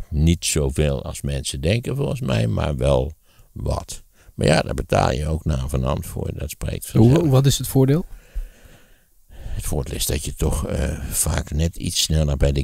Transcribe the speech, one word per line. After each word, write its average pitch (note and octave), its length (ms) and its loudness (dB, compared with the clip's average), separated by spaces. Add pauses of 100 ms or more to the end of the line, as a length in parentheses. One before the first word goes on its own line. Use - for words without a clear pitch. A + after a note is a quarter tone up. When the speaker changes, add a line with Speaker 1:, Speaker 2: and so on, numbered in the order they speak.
Speaker 1:
Niet D#2+ 360 2
zoveel C#2+ 580 0
als - 180 -12
mensen C#2 400 -6
denken A#2 340 0
volgens C#3 260 -4
mij, A#2 260 0
maar D#2+ 280 -2
wel C2 380 2 (380)
wat. - 520 -6 (300)
Maar - 140 0
ja, - 140 4
daar - 120 -4
betaal - 380 0
je C#2+ 160 -4
ook D#2 180 -2
navenant C2+ 600 -2
voor. - 280 -6
Dat - 160 -8
spreekt - 360 -8
vanzelf. B2 320 6
Speaker 2:
Hoe, F3 120 2
wat C3 160 6
is C#3 120 4
het B2+ 100 -6
voordeel? C#3 380 4 (1200)
Speaker 1:
Het - 380 -8
voordeel D#2 300 -2
is - 100 -4
dat D2 200 -2
je C#2+ 80 -6
toch, D2+ 340 0
eh, C#2 320 -2 (100)
vaak - 420 -2
net D#2+ 240 0
iets - 260 -2
sneller D2+ 360 2
bij C#2+ 140 4
de C#2 120 0